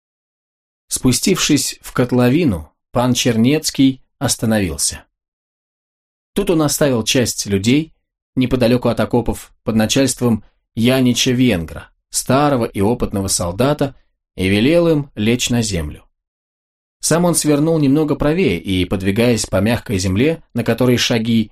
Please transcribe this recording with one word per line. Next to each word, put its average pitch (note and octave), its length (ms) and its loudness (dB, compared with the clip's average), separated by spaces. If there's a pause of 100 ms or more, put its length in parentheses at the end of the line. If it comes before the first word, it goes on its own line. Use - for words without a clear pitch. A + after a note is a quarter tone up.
(880)
Спустившись - 920 0
в - 120 -18
котловину, B2 800 0 (180)
пан B2 240 0
Чернецкий C3 880 2 (160)
остановился. A2 840 -2 (1300)
Тут - 160 -2
он D#3+ 120 2
оставил C3+ 420 0
часть - 420 -2
людей A2+ 480 0 (400)
неподалеку B2 540 0
от A2+ 120 -2
окопов A2+ 520 -2 (100)
под A2 140 -2
начальством A2+ 680 0 (300)
Янича B2 560 2
Венгра, A#2+ 600 0 (200)
старого C3+ 540 0
и - 160 -4
опытного G2+ 480 -2
солдата, A#2+ 680 -2 (400)
и - 120 0
велел C#3+ 400 2
им D3 260 0
лечь A#2 360 -2
на A#2+ 120 0
землю. E2 420 -6 (960)
Сам E3+ 240 0
он F3 100 2
свернул D3+ 440 2
немного D3 360 2
правее C#3+ 460 0
и, F#2 240 -2
подвигаясь G#2+ 600 0
по G2 140 -2
мягкой G#2+ 380 -2
земле, G#2 440 0 (100)
на A#2+ 100 -4
которой B2 340 2
шаги A2+ 560 0